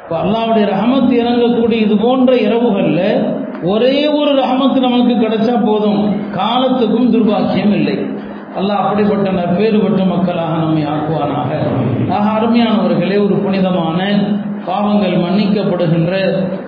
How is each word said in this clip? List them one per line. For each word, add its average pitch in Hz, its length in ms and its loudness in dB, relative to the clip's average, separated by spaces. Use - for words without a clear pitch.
இப்ப 165 200 -6
அல்லாஹ்வுடைய 220 460 0
ரஹமத் 240 420 2
இறங்கக்கூடிய 233 600 2
இது 214 260 2
போன்ற 254 380 4
இரவுகள்ல 202 960 0
ஒரே 247 440 2
ஒரு 294 280 2
ரஹமத் 262 440 2
நமக்கு 247 340 2
கிடைச்சா 220 520 0
போதும், 208 680 0
காலத்துக்கும் 240 800 0
துர்பாக்கியம் 202 600 2
இல்லை. 147 260 -2
அல்லாஹ் 202 180 -2
அப்படிப்பட்ட 196 560 0
நற்பேறு 180 480 0
பெற்ற 190 260 0
மக்களாக 175 520 -2
நம்மை 156 260 0
ஆக்குவானாக. 151 760 -4
ஆக, 208 300 0
அருமையானவர்களே, 202 840 0
ஒரு 190 100 0
புனிதமான, 190 840 0
பாவங்கள் 202 460 0
மன்னிக்கப்படுகின்ற 175 1300 0